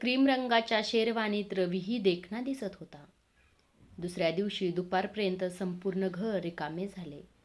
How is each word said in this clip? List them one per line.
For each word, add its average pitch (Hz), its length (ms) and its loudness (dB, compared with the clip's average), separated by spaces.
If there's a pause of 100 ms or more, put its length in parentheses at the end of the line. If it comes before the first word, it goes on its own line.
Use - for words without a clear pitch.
क्रीम 254 260 4
रंगाच्या 233 560 4
शेरवानीत 220 680 0
रवीही 185 460 0
देखणा 196 440 0
दिसत 254 380 -6
होता. 147 260 -18 (920)
दुसऱ्या 175 340 0
दिवशी 190 400 0
दुपारपर्यंत 185 720 0
संपूर्ण 180 640 -2
घर 185 320 -2
रिकामे 170 480 -4
झाले. 165 340 -12 (240)